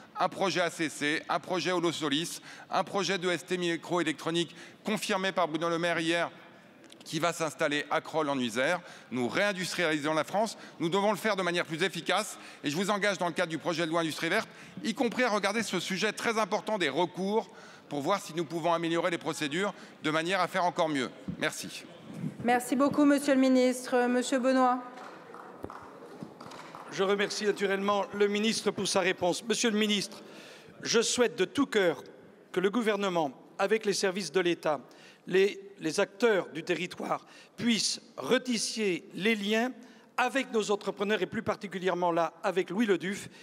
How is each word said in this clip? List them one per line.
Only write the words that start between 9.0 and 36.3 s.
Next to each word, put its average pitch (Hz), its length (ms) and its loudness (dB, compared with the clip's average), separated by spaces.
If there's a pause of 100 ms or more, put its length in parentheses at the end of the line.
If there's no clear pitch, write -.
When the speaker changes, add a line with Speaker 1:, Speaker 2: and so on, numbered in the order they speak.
Speaker 1:
Nous 123 160 0
réindustrialisons 160 840 0
la 156 120 2
France. 208 340 -2 (220)
Nous 160 80 0
devons 196 240 2
le 202 40 0
faire 208 200 0
de 190 60 0
manière 175 220 0
plus 160 200 -2
efficace. 185 520 -2 (280)
Et 143 60 0
je 139 40 -4
vous 196 160 0
engage 202 280 2
dans 175 100 0
le 165 40 -2
cadre 175 180 0
du 160 80 -4
projet 165 280 0
de 160 60 -4
loi 170 80 2
Industrie 160 280 -2
verte, 202 200 0 (340)
y 214 100 -2
compris 226 300 0
à 247 60 4
regarder 208 340 2
ce 196 160 -2
sujet 185 320 0
très 208 300 -2
important 208 380 -2
des 170 100 2
recours 180 600 0 (400)
pour 143 120 -4
voir 185 200 0
si - 140 -12
nous 170 100 -2
pouvons 160 280 0
améliorer 165 400 2
les 165 60 -2
procédures 156 540 -4 (300)
de 151 80 0
manière 165 300 2
à 170 80 2
faire 190 160 0
encore 175 240 2
mieux. 139 200 0 (300)
Merci. - 460 -6 (580)
Speaker 2:
Merci 240 320 2
beaucoup, 277 300 4
Monsieur 285 300 4
le 262 60 6
Ministre. 254 680 4
Monsieur 247 320 0
Benoît. 254 420 4 (2000)
Speaker 3:
Je 156 140 0
remercie 196 400 0
naturellement 196 600 2 (100)
le 202 120 4
ministre 208 460 2
pour 196 160 -2
sa 196 100 2
réponse. 180 460 2
Monsieur 226 260 2
le 208 80 2
ministre, 208 440 0 (600)
je 208 180 4
souhaite 233 360 2
de 185 80 2
tout 185 220 0
cœur 180 360 4 (480)
que - 80 -2
le 185 120 4
gouvernement, 196 600 0 (300)
avec 208 260 2
les 202 60 2
services 180 400 0
de 185 80 4
l'État, 165 400 0 (480)
les, 190 320 4 (200)
les 156 180 0
acteurs 202 560 4